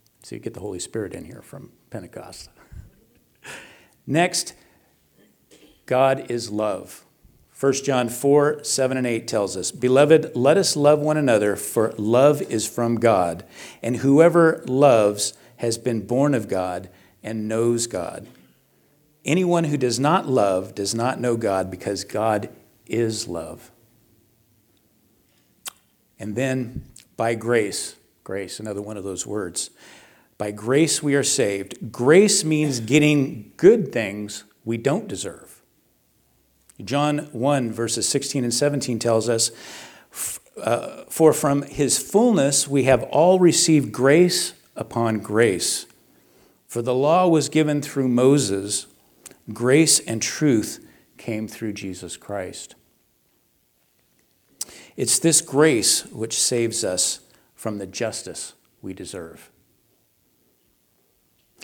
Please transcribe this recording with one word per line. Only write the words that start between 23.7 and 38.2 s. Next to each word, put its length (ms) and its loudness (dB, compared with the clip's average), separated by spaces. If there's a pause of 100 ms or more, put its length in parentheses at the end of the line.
And 180 -10
then, 480 -4 (320)
by 180 -2
grace, 640 -2 (280)
grace, 360 -10
another 220 -8
one 140 -12
of 80 -10
those 220 -10
words. 440 -8 (640)
"By 140 -6
grace 520 0
we 120 0
are 100 2
saved." 680 -4
Grace 520 4
means 360 0
getting 760 2
good 340 6
things 540 -6 (200)
we 120 -4
don't 320 -2
deserve. 540 -12 (1200)
John 480 -2
one, 400 0
verses 360 -4
sixteen 360 -2